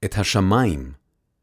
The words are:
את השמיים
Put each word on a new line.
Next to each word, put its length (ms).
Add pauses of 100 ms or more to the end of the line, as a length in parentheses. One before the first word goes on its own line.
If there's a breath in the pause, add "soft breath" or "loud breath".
את 120
השמיים 760 (500)